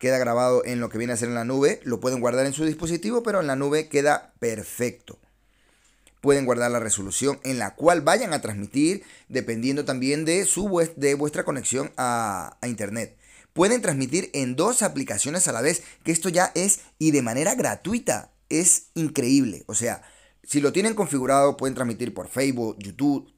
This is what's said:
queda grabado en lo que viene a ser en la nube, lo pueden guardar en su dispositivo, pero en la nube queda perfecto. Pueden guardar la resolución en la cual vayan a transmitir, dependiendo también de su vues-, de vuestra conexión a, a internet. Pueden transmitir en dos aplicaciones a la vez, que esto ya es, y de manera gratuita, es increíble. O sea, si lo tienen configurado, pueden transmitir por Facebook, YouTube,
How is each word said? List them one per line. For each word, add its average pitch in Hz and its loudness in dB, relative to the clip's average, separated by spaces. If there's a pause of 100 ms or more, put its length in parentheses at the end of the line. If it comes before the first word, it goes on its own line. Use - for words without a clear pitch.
queda 131 2
grabado 123 2
en 123 -4
lo 113 -4
que 110 -8
viene 120 -2
a - -4
ser 117 -2
en 120 -4
la 117 -4
nube, 139 2
lo 120 -2
pueden 127 -2
guardar 120 2
en 139 -2
su 151 -2
dispositivo, 170 -2
pero 202 0
en 160 -2
la 135 -2
nube 143 -2
queda 143 0
perfecto. 113 -6 (1000)
Pueden 139 4
guardar 120 2
la 120 0
resolución 110 -2
en 131 -4
la 104 -6
cual 165 4
vayan 180 2
a 139 -4
transmitir, 131 -2 (280)
dependiendo 123 -2
también 139 -2
de 180 2
su 190 0
vues-, 170 0
de 139 2
vuestra 147 -2
conexión 135 -4
a, 113 -2
a 123 -4
internet. 107 -6 (380)
Pueden 208 4
transmitir 135 -2
en 127 -2
dos 214 2
aplicaciones 147 -2
a 135 -2
la 113 -2
vez, 165 0 (200)
que 165 0
esto 165 -2
ya 180 2
es, 190 2 (180)
y 156 4
de 139 4
manera 135 0
gratuita, 170 -4 (200)
es - 2
increíble. 135 2
O 110 -6
sea, 110 -2 (400)
si - -2
lo 143 4
tienen 208 2
configurado, 139 4
pueden 131 -2
transmitir 117 -4
por 92 -10
Facebook, 120 0
YouTube, 131 -2